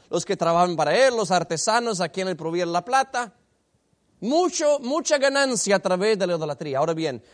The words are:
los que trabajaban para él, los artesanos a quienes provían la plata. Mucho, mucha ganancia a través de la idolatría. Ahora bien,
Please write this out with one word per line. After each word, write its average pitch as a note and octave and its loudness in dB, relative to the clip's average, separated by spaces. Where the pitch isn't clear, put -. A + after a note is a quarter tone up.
los E3 -2
que G3 -2
trabajaban E3+ 2
para D3+ 2
él, B3 4
los G3+ -2
artesanos F#3+ 0
a E3+ -2
quienes F#3 -4
provían E3+ -4
la F3 -2
plata. B3+ -2
Mucho, D4 2
mucha D4 0
ganancia C4+ 2
a - -6
través F#3+ 0
de F#3 0
la F3 -2
idolatría. D3+ -4
Ahora E3 0
bien, D3+ -4